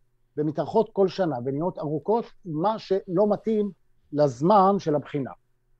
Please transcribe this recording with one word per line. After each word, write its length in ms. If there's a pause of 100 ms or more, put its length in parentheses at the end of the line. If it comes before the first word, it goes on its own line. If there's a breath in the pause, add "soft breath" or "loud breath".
(360)
ומתארכות 560
כל 160
שנה, 360
ונהיות 340
ארוכות, 460 (200)
מה 340
שלא 520
מתאים 400 (420)
לזמן 640
של 160
הבחינה. 360 (500)